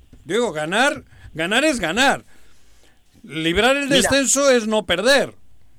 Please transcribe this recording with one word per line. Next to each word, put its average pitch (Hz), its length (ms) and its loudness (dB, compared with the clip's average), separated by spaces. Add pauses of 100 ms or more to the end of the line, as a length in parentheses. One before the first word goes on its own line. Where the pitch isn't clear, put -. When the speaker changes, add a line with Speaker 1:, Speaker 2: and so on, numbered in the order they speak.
(260)
Speaker 1:
digo, 214 260 -2
ganar? 208 520 -2 (320)
Ganar 190 280 -2
es 302 160 0
ganar. 196 440 0 (1000)
Librar 175 540 0
el 285 80 -4
Speaker 2:
Mira. 277 120 2
Speaker 1:
descenso 269 520 2
es 240 180 2
no 214 180 -2
perder. 196 460 0 (480)